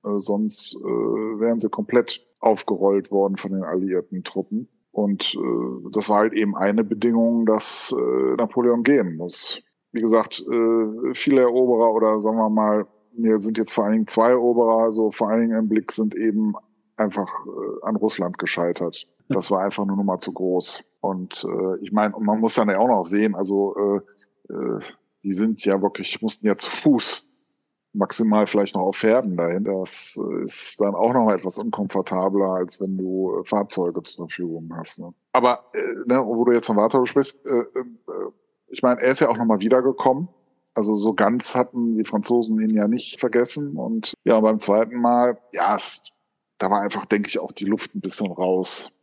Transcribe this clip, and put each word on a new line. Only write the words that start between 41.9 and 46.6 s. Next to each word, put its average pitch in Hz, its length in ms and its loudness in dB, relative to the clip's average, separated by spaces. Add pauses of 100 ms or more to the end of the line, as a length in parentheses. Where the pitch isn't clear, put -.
die 107 80 0
Franzosen 110 560 0
ihn 110 160 0
ja 104 100 2
nicht 120 320 -4
vergessen. 123 580 -2
Und 113 460 -4
ja, 117 160 4
beim 110 220 4
zweiten 113 400 0
Mal, 120 380 2 (140)
ja, 101 220 0
es, - 280 -8 (560)
da 98 120 -2